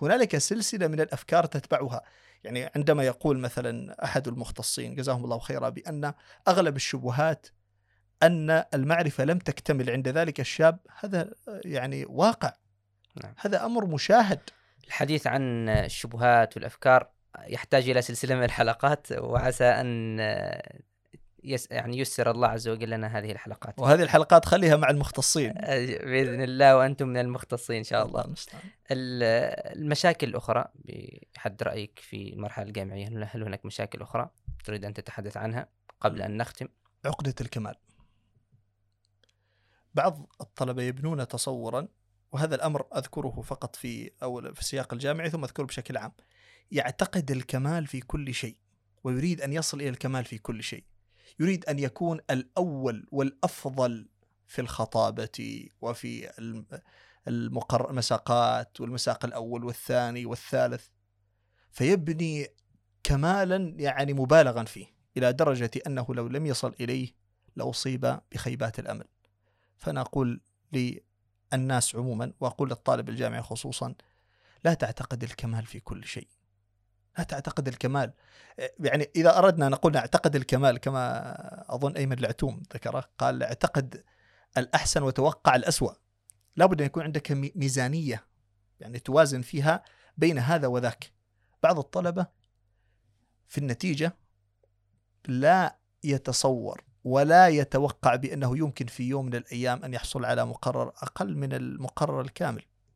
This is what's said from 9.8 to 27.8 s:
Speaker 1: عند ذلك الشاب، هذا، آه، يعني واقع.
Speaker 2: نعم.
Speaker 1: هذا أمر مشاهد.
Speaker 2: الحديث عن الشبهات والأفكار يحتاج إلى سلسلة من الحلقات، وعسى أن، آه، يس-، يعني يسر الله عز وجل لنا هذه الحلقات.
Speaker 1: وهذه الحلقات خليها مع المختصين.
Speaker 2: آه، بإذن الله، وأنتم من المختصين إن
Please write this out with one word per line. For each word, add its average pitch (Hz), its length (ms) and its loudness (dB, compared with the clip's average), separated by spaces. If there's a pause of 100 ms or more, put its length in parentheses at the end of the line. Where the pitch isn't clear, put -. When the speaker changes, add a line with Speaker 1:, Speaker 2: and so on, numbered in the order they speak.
Speaker 1:
عند 131 180 -2
ذلك 156 320 0
الشاب، 160 400 4 (200)
هذا، 196 220 -2 (260)
آه، 214 180 -12
يعني 135 400 -4
واقع. 143 480 2 (680)
Speaker 2:
نعم. 107 140 -14
Speaker 1:
هذا - 280 -2
أمر 214 200 -2
مشاهد. 190 540 4 (480)
Speaker 2:
الحديث 143 400 0
عن 127 420 0
الشبهات 117 880 4
والأفكار 127 520 4 (380)
يحتاج 127 420 2
إلى 123 120 4
سلسلة 127 340 -2
من 127 80 2
الحلقات، 120 680 2
وعسى 123 540 0
أن، 113 540 2
آه، 50 600 -4 (640)
يس-، 127 280 -6
يعني 120 260 -4
يسر 123 340 0
الله 117 160 2
عز 113 200 -2
وجل 113 220 -4
لنا 110 180 -4
هذه 107 240 -6
الحلقات. 107 480 -12
Speaker 1:
وهذه 147 240 8
الحلقات 160 420 8
خليها 170 300 6
مع 151 140 4
المختصين. 139 680 0
Speaker 2:
آه، 131 280 -2
بإذن 127 560 0
الله، 131 360 8
وأنتم 131 300 4
من 123 100 -2
المختصين 123 600 -4
إن 110 60 -6